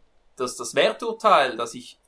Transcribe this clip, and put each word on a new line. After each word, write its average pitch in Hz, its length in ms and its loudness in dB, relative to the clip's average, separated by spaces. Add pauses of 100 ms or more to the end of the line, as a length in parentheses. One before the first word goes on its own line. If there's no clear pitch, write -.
(380)
dass 127 180 -6
das 123 200 -10
Werturteil, 180 840 2
das 117 160 -6
ich - 340 -18